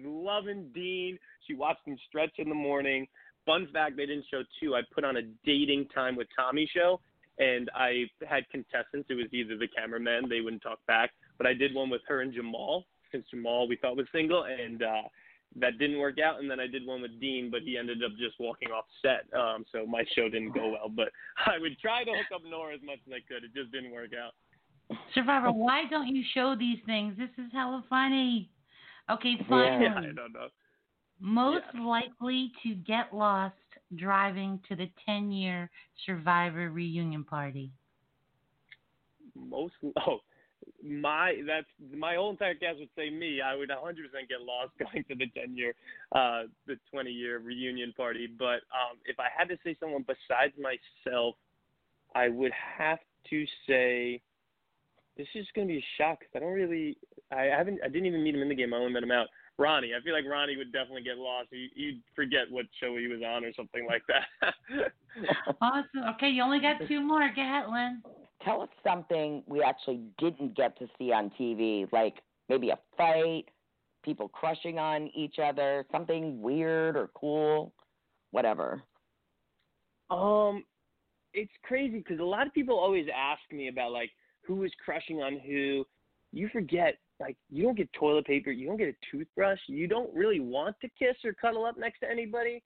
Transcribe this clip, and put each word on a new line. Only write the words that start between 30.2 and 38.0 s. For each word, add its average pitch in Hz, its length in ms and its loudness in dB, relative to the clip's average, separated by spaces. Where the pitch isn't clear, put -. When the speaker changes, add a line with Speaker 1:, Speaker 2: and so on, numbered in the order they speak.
Speaker 1:
know. - 160 -10
Speaker 2:
Most 247 520 2
Speaker 1:
Yeah. 240 140 -8
Speaker 2:
likely 247 680 -2
to 226 100 -2
get 214 400 -2
lost 196 400 2
driving 196 640 0
to 202 80 -4
the 180 140 -4
ten-year 196 640 -2
Survivor 175 680 2
reunion 165 540 -2
party. 139 460 -6